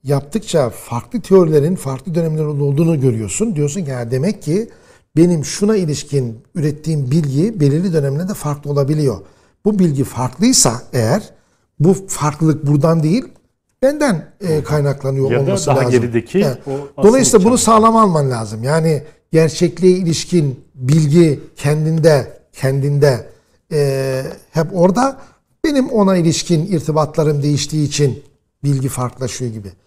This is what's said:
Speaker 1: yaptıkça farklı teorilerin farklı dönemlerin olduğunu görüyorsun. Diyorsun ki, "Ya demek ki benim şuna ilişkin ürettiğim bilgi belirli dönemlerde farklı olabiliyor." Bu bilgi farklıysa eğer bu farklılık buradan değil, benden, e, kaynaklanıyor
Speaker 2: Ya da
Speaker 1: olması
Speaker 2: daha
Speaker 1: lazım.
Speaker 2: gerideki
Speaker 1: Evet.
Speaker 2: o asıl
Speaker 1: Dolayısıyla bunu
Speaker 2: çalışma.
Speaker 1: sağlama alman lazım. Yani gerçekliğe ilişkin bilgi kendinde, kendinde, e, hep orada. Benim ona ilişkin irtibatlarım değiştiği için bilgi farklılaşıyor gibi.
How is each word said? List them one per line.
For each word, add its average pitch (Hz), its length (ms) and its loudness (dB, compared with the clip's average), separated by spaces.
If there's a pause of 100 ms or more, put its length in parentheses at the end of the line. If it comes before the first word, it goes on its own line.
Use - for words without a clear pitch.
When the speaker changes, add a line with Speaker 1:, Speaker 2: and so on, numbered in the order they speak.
Speaker 1:
yaptıkça 139 640 -2
farklı - 520 -10
teorilerin 165 540 4
farklı 135 400 -8
dönemlerin 156 440 -2
olduğunu 143 420 0
görüyorsun. 127 540 -2
Diyorsun 147 280 -4
ki, 135 60 -6
"Ya 120 220 -6
demek 147 300 -2
ki 151 280 -4 (480)
benim 165 280 4
şuna 208 300 0
ilişkin 139 640 -4 (180)
ürettiğim 147 560 -4
bilgi 160 480 0
belirli 156 340 2
dönemlerde 151 400 -2
farklı 143 380 -8
olabiliyor." 143 480 0 (460)
Bu 208 140 0
bilgi 143 240 2
farklıysa 127 800 0 (120)
eğer 123 400 0 (460)
bu 170 140 4 (140)
farklılık 147 600 -2
buradan 156 360 2
değil, 185 220 0 (560)
benden, 277 600 -2
e, 160 220 -2
kaynaklanıyor 135 680 -2
Speaker 2:
Ya 120 60 -2
da 139 40 2
Speaker 1:
olması 185 260 -2
Speaker 2:
daha 139 100 2
Speaker 1:
lazım. 123 140 0
Speaker 2:
gerideki 120 480 0
Speaker 1:
Evet. 139 180 0 (100)
Speaker 2:
o 135 40 -8
asıl 143 380 0
Speaker 1:
Dolayısıyla 247 300 4
bunu 233 180 4
Speaker 2:
çalışma. 220 160 2
Speaker 1:
sağlama 226 280 4
alman 156 300 2
lazım. 113 320 -8
Yani 156 400 0 (280)
gerçekliğe 165 680 2
ilişkin 165 640 -2 (160)
bilgi 151 640 4 (160)
kendinde, 151 840 0 (160)
kendinde, 139 720 0 (440)
e, 135 520 -2 (280)
hep 156 220 -2
orada. 196 440 2 (480)
Benim 285 240 0
ona 196 280 2
ilişkin 165 480 0
irtibatlarım 151 800 -2
değiştiği 147 440 -2
için 139 360 -2 (400)
bilgi 139 260 0
farklılaşıyor 123 640 -8
gibi. 101 200 -12 (160)